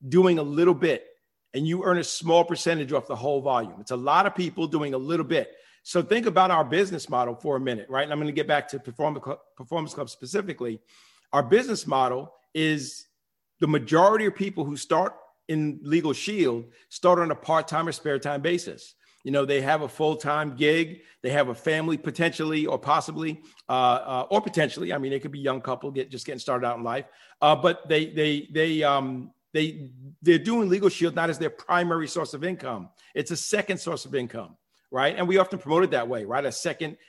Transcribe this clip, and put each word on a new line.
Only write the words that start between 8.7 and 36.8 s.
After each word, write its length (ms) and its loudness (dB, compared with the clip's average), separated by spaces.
Perform-, 420 -4
Performance 360 -6
Club 160 -8
specifically. 720 -8
Our 100 4
business 440 2
model 460 0
is 540 -2
the 80 2
majority 600 6
of 80 0
people 300 -4
who 120 -6
start 400 0
in 340 -2
Legal 300 0
Shield 540 -2
start 280 4
on 140 0
a 20 0
part-time 540 0
or 40 -6
spare 280 -4
time 200 -4
basis. 540 -6
You 80 -4
know, 120 2
they 180 2
have 200 2
a 60 -6
full-time 680 -2
gig, 460 2
they 80 -4
have 180 2
a 80 -6
family 400 -2
potentially 680 -2
or 120 -2
possibly, 640 -2
uh, 40 -2
uh, 580 2
or 100 4
potentially, 520 -2
I 60 -2
mean, 140 -4
it 100 -4
could 100 -10
be 80 -12
a 20 -8
young 180 -2
couple 300 -6
get, 180 -6
just 160 -12
getting 140 -10
started 260 -2
out 140 -2
in 60 -8
life, 220 -4
uh, 140 6
but 320 0
they, 180 2
they, 460 -2
they, 320 0
um, 480 0
they, 380 -2
they're 160 8
doing 300 0
Legal 200 4
Shield 260 0
not 160 0
as 80 -6
their 120 -2
primary 580 0
source 260 -6
of 100 -8
income. 440 -6
It's 160 -4
a 60 -4
second 420 -2
source 260 -6
of 100 -8
income, 420 -6
right? 260 2
And 100 0
we 120 4
often 200 2
promote 260 2
it 60 0
that 180 0
way, 160 -4
right? 200 -2
A 80 -2
second 440 -6